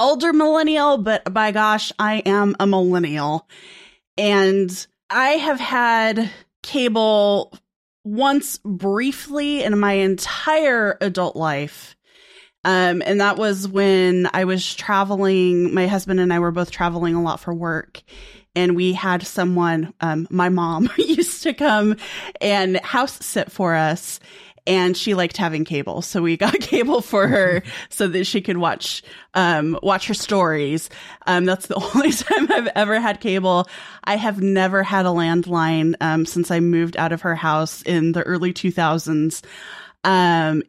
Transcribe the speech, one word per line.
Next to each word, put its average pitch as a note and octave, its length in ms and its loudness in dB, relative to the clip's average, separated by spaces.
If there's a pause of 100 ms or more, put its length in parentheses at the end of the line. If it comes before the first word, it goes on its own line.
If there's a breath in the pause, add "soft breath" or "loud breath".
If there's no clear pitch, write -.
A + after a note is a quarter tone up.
elder D4 320 2
millennial, D4+ 680 4
but G3+ 340 -2
by G#3+ 200 0
gosh, G#3+ 440 0
I G#3+ 300 0
am G3+ 320 2
a G3 80 2
millennial. E3+ 840 0 (680 loud breath)
And G3 680 2 (240)
I C4 200 2
have D4 300 0
had A3+ 680 0 (360 loud breath)
cable A3 920 2 (460)
once C4+ 640 0
briefly C4+ 1000 -2
in G#3 160 0
my G3+ 140 2
entire G#3+ 1080 0
adult F3+ 360 -2
life. D3 580 -4 (720 loud breath)
Um, F3+ 420 2
and G3+ 140 2
that G3+ 160 2
was G3+ 320 -2
when F#3 640 4
I F#3 100 0
was F#3 320 -2
traveling. F#3+ 960 2
My F#3 140 2
husband F#3+ 320 0
and F3+ 140 2
I E3+ 80 2
were E3+ 100 0
both E3+ 220 -4
traveling E3+ 420 -2
a E3+ 80 0
lot D#3+ 160 -2
for F3 160 -8
work. E3 480 -6 (540 loud breath)
And F3+ 180 2
we F3+ 180 2
had F3+ 320 -2
someone, E3+ 760 0
um, E3 300 -2
my F3+ 180 0
mom F3 460 0
<laughs> - 40 0
used - 460 -2
to D4+ 100 -2
come G#3+ 400 2 (460 loud breath)
and F#3+ 400 0
house - 440 -4
sit - 280 -6
for E3+ 240 0
us. D#3 420 -2 (480 loud breath)
And F3+ 280 2
she G3+ 200 -2
liked F3 240 -2
having D#3+ 260 -2
cable. D3+ 380 -6
So - 180 -4
we E3 160 0
got G3+ 160 0
<laughs> G4 80 -2
cable B3+ 400 0
for G3+ 260 0
her C4+ 360 2 (260 loud breath)
so - 200 -2
that F3+ 180 -2
she G3 160 -2
could F3+ 160 -2
watch, - 440 -4 (300 loud breath)
um, D#3+ 500 0
watch G3 260 0
her G#3+ 60 -2
stories. D#3+ 760 -2 (360 loud breath)
Um, F3+ 200 2
that's F#3 220 -2
the - 80 -4
<laughs> - 180 -6
only C#4+ 180 4
time F4 400 0
I've A#3+ 220 0
ever G#3+ 260 2
had G#3+ 220 -2
cable. F#3 440 2 (380 loud breath)
I G#3 120 0
have G3+ 260 -2
never F#3+ 400 2
had G3 240 0
a F3+ 40 2
landline, E3 920 0
um, D#3+ 240 0
since F3 240 -4
I E3+ 100 2
moved E3+ 380 0
out E3 140 -2
of E3 100 -6
her E3+ 120 -2
house D#3 460 -2
in E3 320 0
the E3+ 120 -2
early F3+ 280 -2
two F3+ 180 -2
thousands. D#3+ 680 -2 (640 loud breath)
Um, E3+ 640 2